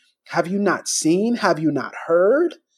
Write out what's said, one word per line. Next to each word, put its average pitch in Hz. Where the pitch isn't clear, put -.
Have 175
you 196
not 180
seen? 202
Have 170
you 156
not 139
heard? 220